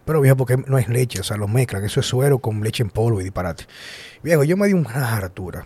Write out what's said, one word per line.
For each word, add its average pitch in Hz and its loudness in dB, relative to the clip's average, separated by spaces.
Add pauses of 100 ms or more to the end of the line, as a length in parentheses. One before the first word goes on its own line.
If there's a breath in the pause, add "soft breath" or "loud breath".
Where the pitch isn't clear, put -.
Pero, 156 0
viejo, 135 6
porque 127 2
no 135 0
es 120 0
leche, 120 0
o 92 -6
sea, 107 -4
lo 101 -4
mezclan, 107 0
eso - -2
es - 0
suero 135 2
con 110 -4
leche 110 -2
en 104 -4
polvo 110 2
y 92 -4
disparate. 92 -6 (580 loud breath)
Viejo, 151 4
yo 165 2
me 202 2
di 202 4
una 123 0
hartura, 90 -8